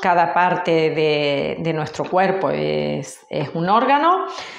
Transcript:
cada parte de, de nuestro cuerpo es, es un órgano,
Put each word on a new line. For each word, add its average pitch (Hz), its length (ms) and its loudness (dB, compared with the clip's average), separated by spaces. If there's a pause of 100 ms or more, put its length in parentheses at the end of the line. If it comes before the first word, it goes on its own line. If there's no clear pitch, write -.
cada 175 320 2
parte 170 560 2
de, 147 680 0
de 165 120 -2
nuestro 151 320 -4
cuerpo 180 460 0
es, 151 720 -4 (100)
es 147 240 -4
un 165 140 -2
órgano, 277 580 2 (320)